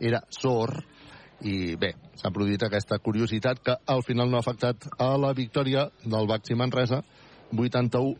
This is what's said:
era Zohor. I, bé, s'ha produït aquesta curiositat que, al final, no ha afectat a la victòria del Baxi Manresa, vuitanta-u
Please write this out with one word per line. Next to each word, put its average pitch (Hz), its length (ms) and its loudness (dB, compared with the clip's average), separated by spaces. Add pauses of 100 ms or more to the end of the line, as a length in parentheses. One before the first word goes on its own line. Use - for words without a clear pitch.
era 117 200 0 (100)
Zohor. 127 520 -2 (580)
I, 92 360 -2
bé, 90 180 -2 (220)
s'ha 101 140 -4
produït 101 340 0
aquesta 104 340 0
curiositat 113 640 0
que, 123 140 2 (100)
al 131 160 2
final, 123 260 0
no 123 80 2
ha 117 40 4
afectat 120 360 -2 (220)
a 131 180 2
la 139 160 2
victòria 135 560 0 (160)
del 110 220 0
Baxi 110 280 0
Manresa, 127 460 2 (520)
vuitanta-u 123 680 2